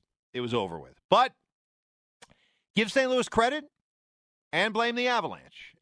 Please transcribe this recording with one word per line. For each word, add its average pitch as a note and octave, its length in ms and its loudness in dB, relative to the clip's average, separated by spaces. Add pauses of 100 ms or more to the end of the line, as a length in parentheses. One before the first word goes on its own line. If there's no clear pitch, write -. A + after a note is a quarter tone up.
(340)
it B2 80 -6
was A#2 100 -6
over F#2+ 260 -4
with. C2 300 -20
But A#3+ 240 4 (1400)
give G#3+ 160 0
Saint C4 180 2
Louis B3+ 200 2
credit C4 340 0 (880)
and G3 220 0
blame A#3 200 0
the B3 140 0
Avalanche. D#3 720 -6